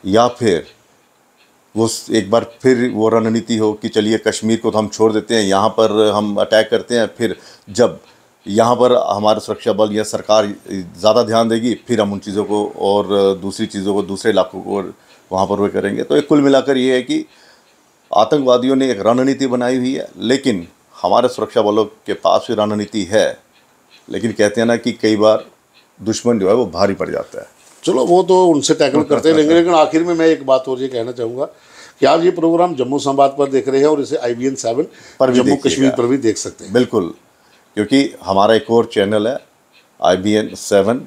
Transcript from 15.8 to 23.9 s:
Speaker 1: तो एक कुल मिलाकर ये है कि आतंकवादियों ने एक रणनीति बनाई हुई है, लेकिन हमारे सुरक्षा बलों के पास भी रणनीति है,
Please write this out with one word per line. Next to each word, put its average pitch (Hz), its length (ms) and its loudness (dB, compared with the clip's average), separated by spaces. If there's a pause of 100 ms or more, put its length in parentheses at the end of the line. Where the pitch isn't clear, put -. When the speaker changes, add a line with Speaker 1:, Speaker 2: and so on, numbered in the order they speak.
Speaker 1:
तो - 120 -2
एक 147 120 0
कुल 147 140 4
मिलाकर 139 360 2
ये 127 180 0
है 127 60 0
कि 151 240 -6 (920)
आतंकवादियों 127 600 2
ने 131 160 0
एक 101 80 -4
रणनीति 127 480 0
बनाई 123 300 -2
हुई 127 180 -2
है, - 120 -8 (120)
लेकिन 107 480 -2 (340)
हमारे 107 280 2
सुरक्षा 110 320 -2
बलों 104 240 2
के - 280 -10
पास - 360 0
भी 117 60 -2
रणनीति 104 480 -2
है, 87 360 0 (680)